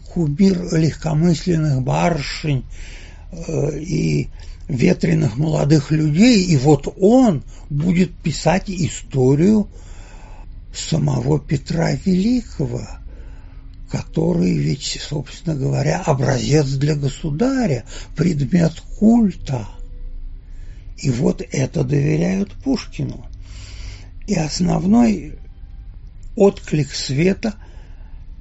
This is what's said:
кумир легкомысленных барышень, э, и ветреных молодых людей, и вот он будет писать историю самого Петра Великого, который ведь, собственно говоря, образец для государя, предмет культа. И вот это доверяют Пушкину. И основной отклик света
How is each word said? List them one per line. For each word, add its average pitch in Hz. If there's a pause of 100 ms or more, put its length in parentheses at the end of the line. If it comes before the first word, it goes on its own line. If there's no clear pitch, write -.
(140)
кумир 175
легкомысленных 156
барышень, 147 (680)
э, 151
и 156 (380)
ветреных 160
молодых 151
людей, 175
и 175
вот 143
он 208 (260)
будет 170
писать 175
историю 160 (1040)
самого 147
Петра 160
Великого, 180 (1040)
который 170
ведь, 143
собственно 147
говоря, 139
образец 131
для 143
государя, 156 (320)
предмет 160 (260)
культа. 202 (1300)
И 143
вот 175
это 139
доверяют 156
Пушкину. - (1000)
И 208
основной 170 (960)
отклик 196
света 185 (880)